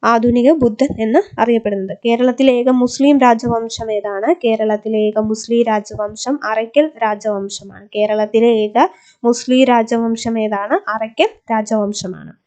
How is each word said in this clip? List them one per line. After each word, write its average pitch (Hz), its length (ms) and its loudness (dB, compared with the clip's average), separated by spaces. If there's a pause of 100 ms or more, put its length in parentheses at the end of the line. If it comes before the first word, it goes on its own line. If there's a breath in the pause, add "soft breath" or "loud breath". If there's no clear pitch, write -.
ആധുനിക 233 460 4
ബുദ്ധൻ 262 360 2 (120)
എന്ന് 233 420 0
അറിയപ്പെടുന്നത്. 208 640 -2
കേരളത്തിലെ 247 480 2
ഏക 247 160 0
മുസ്ലിം 262 500 2
രാജവംശം 233 720 0
ഏതാണ്? 208 560 -2
കേരളത്തിലെ 220 500 0
ഏക 214 220 0
മുസ്ലിം 220 460 0
രാജവംശം 214 800 -4
അറയ്ക്കൽ 226 480 -2 (120)
രാജവംശമാണ്. 202 920 -6
കേരളത്തിലെ 214 520 0
ഏക 220 400 2 (360 soft breath)
മുസ്ലിം 247 420 2
രാജവംശം 233 720 0
ഏതാണ്? 214 500 -4
അറയ്ക്കൽ 226 400 -2 (220)
രാജവംശമാണ്. 208 840 -4 (140)